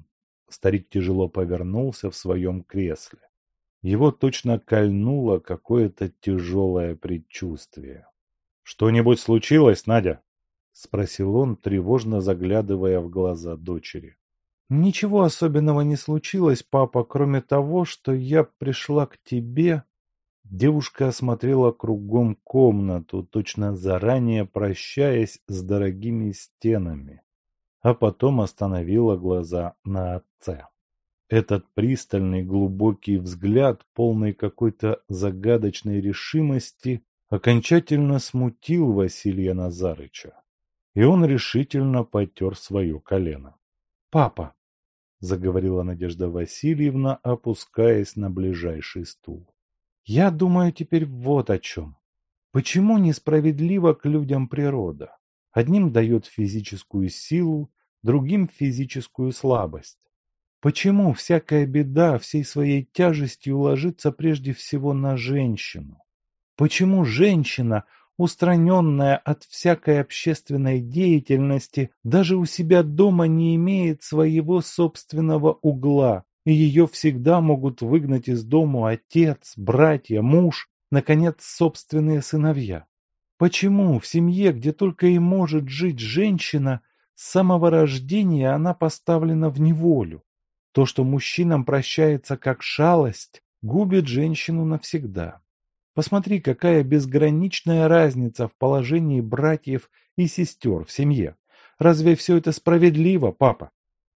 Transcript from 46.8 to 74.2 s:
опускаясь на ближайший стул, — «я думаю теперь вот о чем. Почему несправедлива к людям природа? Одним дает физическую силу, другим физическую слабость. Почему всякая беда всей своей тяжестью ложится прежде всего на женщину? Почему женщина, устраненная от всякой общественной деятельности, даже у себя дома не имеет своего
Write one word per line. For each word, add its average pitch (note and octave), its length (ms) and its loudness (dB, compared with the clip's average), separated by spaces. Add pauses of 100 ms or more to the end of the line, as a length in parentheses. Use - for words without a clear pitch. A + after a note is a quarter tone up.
опускаясь A2+ 920 -2
на G2+ 160 -6
ближайший F2 760 -6
стул, — - 480 -20 (520)
«я E3 260 2
думаю F3+ 400 2
теперь D#3+ 340 -2
вот C3 460 -2
о F#2+ 80 2
чем. D#2 360 -12 (560)
Почему G3 460 2
несправедлива D#3+ 960 2
к - 120 -6
людям C#3 420 -2
природа? A#2+ 680 -6 (360)
Одним D#3+ 400 2
дает A2+ 340 2
физическую G2+ 840 -6
силу, D#3 640 -4 (300)
другим D3 460 0
физическую C3 840 -6
слабость. G2+ 680 -4 (600)
Почему F#3+ 520 2
всякая D3+ 520 0
беда C#3+ 540 2
всей D3+ 240 -4
своей C#3+ 480 -2
тяжестью D3 680 -2
ложится C#3+ 520 0
прежде C#3+ 420 -2
всего C#3+ 400 -4
на C3+ 220 -2
женщину? A#2 880 -4 (540)
Почему F#3 480 2
женщина, B2+ 800 0 (320)
устраненная E3+ 1000 2
от - 280 -6
всякой D#3 580 0
общественной C3+ 800 -2
деятельности, C#3 1120 0 (120)
даже E3+ 320 2
у F3+ 80 0
себя E3+ 400 2
дома E3+ 440 2
не E3 280 2
имеет E3+ 480 0
своего D#3+ 560 0